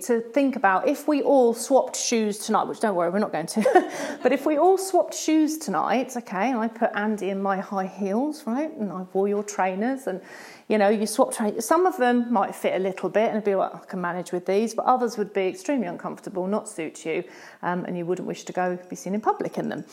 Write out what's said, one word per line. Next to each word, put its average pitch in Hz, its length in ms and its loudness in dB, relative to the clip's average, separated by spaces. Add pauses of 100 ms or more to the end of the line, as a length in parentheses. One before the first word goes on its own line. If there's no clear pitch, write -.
to 233 120 2
think 262 340 2
about 190 320 4
if 285 220 0
we 285 140 2
all 247 320 6
swapped - 420 2
shoes 214 400 0 (100)
tonight, 190 180 2
which, - 160 -6
don't 208 140 2
worry, 175 140 2
we're 190 120 0
not - 120 -2
going 160 140 -2
to. 359 440 2 (180)
<laughs> - 140 -10
But 240 100 4
if 277 120 0
we 311 140 2
all 370 180 6
swapped 359 380 0
shoes 311 420 2
tonight, 233 580 -2
okay, 226 360 -2
and 254 80 0
I 226 100 0
put 226 260 0
Andy 202 360 -2
in 196 100 -4
my 196 160 0
high 190 300 -4
heels, 208 600 -4
right, 277 300 -2
and 202 160 -6
I 185 220 -8
wore 196 140 2
your 202 160 -2
trainers, 202 640 -2
and, 185 120 -4 (480)
you 214 80 2
know, 202 140 6
you 220 160 2
swap - 260 2
trainers. 220 320 -2
Some 339 220 4
of 370 100 0
them 247 340 2
might 190 240 2
fit 180 200 0
a 180 140 0
little 185 200 -2
bit 208 240 2
and 208 100 -2
be 202 120 2
like, - 200 0
"I 170 120 -14
can 185 140 -6
manage 175 300 -4
with 180 140 -2
these," 214 300 2
but - 100 0
others 240 320 2
would 208 160 -4
be 190 140 0
extremely 214 400 -2
uncomfortable, 175 600 -6
not 202 220 -2
suit - 380 -10
you, 165 180 -2 (380)
um, 180 240 -2
and 180 100 -6
you 175 80 -4
wouldn't 185 240 -2
wish - 160 -8
to - 80 -10
go 180 260 -2 (120)
be 180 60 -12
seen 180 180 -6
in 214 80 -2
public - 340 -2
in 156 140 -4
them. - 220 -8